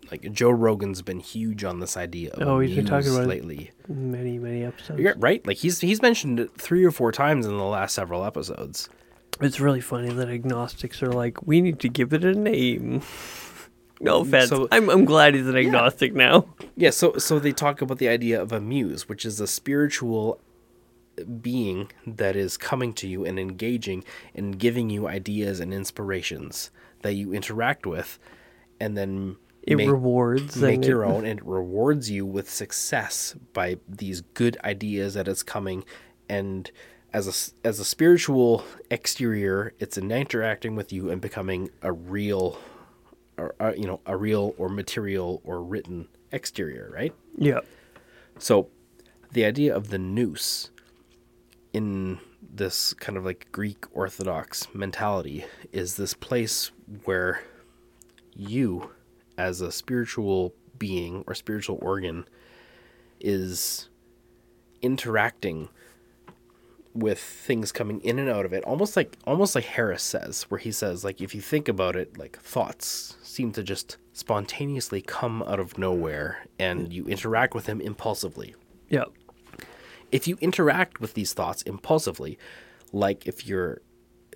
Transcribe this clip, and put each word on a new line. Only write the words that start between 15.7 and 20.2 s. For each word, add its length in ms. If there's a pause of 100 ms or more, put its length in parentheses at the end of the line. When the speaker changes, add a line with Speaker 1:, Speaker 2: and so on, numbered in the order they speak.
Speaker 2:
now. 320 (300)
Speaker 1:
Yeah, 140
so, 300
so 200
they 140
talk 280
about 180
the 100
idea 320
of 100
a 80
muse, 480
which 180
is 140
a 80
spiritual 960 (1000)